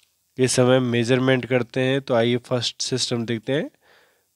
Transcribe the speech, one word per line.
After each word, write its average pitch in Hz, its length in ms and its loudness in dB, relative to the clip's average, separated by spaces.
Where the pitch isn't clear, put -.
के 127 120 2
समय 127 320 4
मेजरमेंट 123 680 0
करते 127 340 -2
हैं। 131 200 0
तो 131 140 -4
आइए 120 220 2
फर्स्ट - 460 -6
सिस्टम 120 440 -4
देखते 117 260 -6
हैं, 185 180 -4